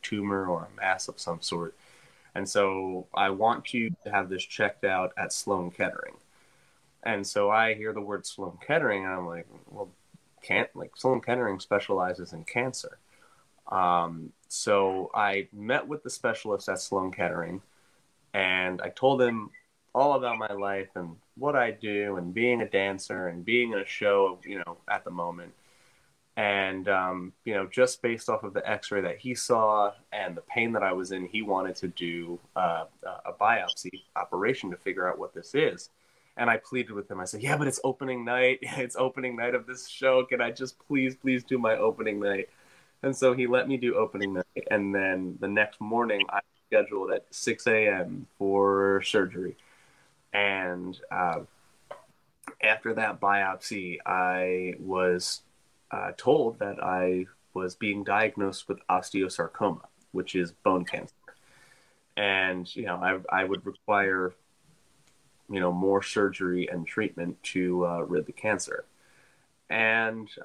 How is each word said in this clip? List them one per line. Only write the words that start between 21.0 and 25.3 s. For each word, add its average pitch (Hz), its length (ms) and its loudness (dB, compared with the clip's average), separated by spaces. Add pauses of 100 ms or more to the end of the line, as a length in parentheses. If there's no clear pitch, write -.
what 143 200 0
I 120 140 4
do 104 460 -2
and 90 180 -6
being 120 280 2
a 104 60 -4
dancer 98 600 -2
and 87 160 -8
being 117 280 2
in 101 60 -2
a 98 80 -6
show, 98 580 2
you 98 140 -8
know, 85 180 -8 (120)
at 98 160 -4
the 87 60 -10
moment. 87 420 -8 (840)